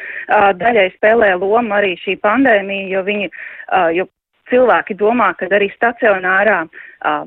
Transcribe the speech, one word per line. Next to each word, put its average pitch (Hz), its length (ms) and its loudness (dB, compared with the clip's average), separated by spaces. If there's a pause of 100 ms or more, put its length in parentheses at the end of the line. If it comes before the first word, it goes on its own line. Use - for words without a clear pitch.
(260)
ā, 202 280 2
daļai 202 380 0
spēlē 220 460 2
lomu 208 400 0
arī 196 200 0
šī 190 200 -6
pandēmija, 202 720 0
jo 190 140 -4
viņi, 202 260 -4 (360)
ā, - 260 0
jo 175 160 -2 (400)
cilvēki 220 500 2
domā, 208 380 0
ka - 100 -8
arī 202 240 0
stacionārā, 196 920 0 (340)
ā, - 140 -4 (160)